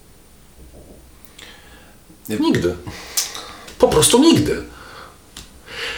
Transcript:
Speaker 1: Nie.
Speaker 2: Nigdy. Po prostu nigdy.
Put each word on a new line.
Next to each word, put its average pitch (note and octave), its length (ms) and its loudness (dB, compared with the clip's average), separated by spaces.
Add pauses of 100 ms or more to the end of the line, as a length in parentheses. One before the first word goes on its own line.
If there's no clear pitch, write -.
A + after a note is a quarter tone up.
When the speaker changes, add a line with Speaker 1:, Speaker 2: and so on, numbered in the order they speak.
(2250)
Speaker 1:
Nie. G#2+ 80 -4
Speaker 2:
Nigdy. F2 380 2 (1040)
Po B3 80 6
prostu - 320 4
nigdy. - 440 4 (1300)